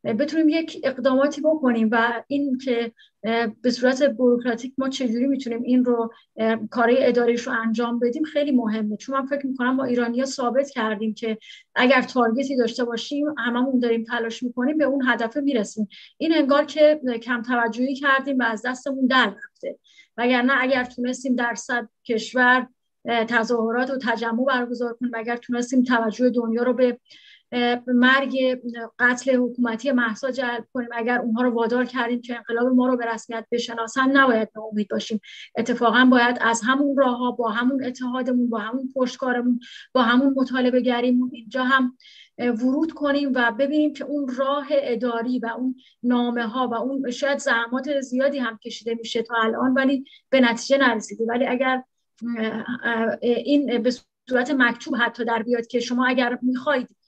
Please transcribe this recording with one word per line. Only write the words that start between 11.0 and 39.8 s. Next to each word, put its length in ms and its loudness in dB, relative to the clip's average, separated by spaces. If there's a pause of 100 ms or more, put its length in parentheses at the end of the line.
که 240 -6 (360)
اگر 280 4
تارگتی 540 0
داشته 280 0
باشیم 420 -4 (120)
هممون 400 0
داریم 260 0
تلاش 380 -6
می‌کنیم 360 -2
به 60 4
اون 240 0
هدف 280 0
می‌رسیم. 520 -2 (300)
این 160 2
انگار 300 4
که 360 4 (220)
کم 200 -4
توجهی 520 0
کردیم 440 2
و 40 2
از 220 -2
دستمون 420 -2
در 280 4 (100)
رفته، 340 -12 (380)
وگرنه 400 2
اگر 280 0
تونستیم 500 -4
در 200 -2
صد 340 -6 (160)
کشور، 640 2 (380)
اه، 200 0
تظاهرات 680 0
و 120 -4
تجمع 420 -2
برگزار 560 -2
کنیم، 140 -4
اگر 220 -6
تونستیم 460 -2
توجه 480 2
دنیا 320 -2
رو 100 2
به، 260 2 (540)
اه، 340 0
مرگ 720 2 (380)
قتل 380 2
حکومتی 560 0
مهسا 380 0
جلب 420 -6
کنیم، 200 -6
اگر 260 0
اونها 240 0
رو 80 4
وادار 340 0
کردیم 360 -2
که 160 -10
انقلاب 320 -2
ما 180 4
رو 100 2
به 100 -4
رسمیت 440 -8
بشناسن، 600 -2
نباید 460 4
ناامید 320 -4
باشیم. 320 -4 (360)
اتفاقاً 480 4
باید 360 6
از 240 2
همون 320 2
راه‌ها، 340 2
با 180 -4
همون 360 0
اتحادمون، 640 -2
با 100 -2
همون 360 -6
پشتکارمون، 640 -2 (320)